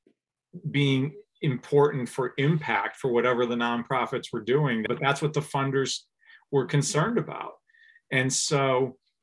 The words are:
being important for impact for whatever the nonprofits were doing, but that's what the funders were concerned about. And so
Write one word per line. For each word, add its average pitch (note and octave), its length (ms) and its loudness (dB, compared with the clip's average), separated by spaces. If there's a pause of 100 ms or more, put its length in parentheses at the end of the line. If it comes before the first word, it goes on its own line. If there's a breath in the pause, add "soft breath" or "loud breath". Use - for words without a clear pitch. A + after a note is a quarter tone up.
(720)
being C#3 420 2 (300)
important C#3+ 680 2
for B2 300 -6
impact C3+ 580 0
for B2+ 160 -2
whatever A#2+ 340 2
the A#2+ 100 -2
nonprofits A#2+ 760 -2
were A2 100 -6
doing, A#2+ 440 2
but A#2+ 140 -2
that's C#3 200 0
what D3 140 -2
the D3 60 0
funders C3+ 580 -2 (520 soft breath)
were C3+ 140 2
concerned D#3 540 0
about. - 360 -6 (560 soft breath)
And C3 220 2
so C3 640 2 (260)